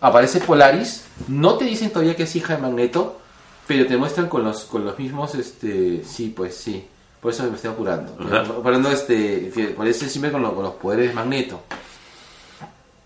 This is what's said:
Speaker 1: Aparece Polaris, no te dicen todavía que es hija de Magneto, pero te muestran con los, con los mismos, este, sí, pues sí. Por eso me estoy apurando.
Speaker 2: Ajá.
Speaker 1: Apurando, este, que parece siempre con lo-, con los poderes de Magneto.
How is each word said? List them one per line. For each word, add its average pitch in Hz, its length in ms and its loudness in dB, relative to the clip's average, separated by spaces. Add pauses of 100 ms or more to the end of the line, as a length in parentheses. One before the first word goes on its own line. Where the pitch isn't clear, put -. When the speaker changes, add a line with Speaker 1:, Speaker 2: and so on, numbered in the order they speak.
Speaker 1:
Aparece 131 400 6
Polaris, 151 640 6 (220)
no 147 300 4
te 269 80 -2
dicen 220 240 -2
todavía 165 260 2
que 165 80 -2
es 160 120 -4
hija 160 200 -2
de 139 60 -2
Magneto, 123 580 0 (460)
pero 135 220 4
te 127 100 0
muestran 160 300 0
con 123 160 -2
los, 107 220 -4
con 107 200 -4
los - 140 -8
mismos, 143 360 -6
este, 92 720 -4
sí, - 300 -8
pues 90 220 -6
sí. 98 280 -8 (360)
Por 120 100 -2
eso 135 120 -4
me 113 120 -2
estoy 113 160 -8
apurando. 107 480 -4
Speaker 2:
Ajá. 107 220 0
Speaker 1:
Apurando, 123 500 0
este, 104 640 0
que 107 120 0
parece 117 420 -2
siempre 143 240 -4
con 135 80 -2
lo-, 107 120 -2
con 98 120 -6
los 87 80 -6
poderes 110 340 0
de 120 60 -4
Magneto. 123 500 -4 (1400)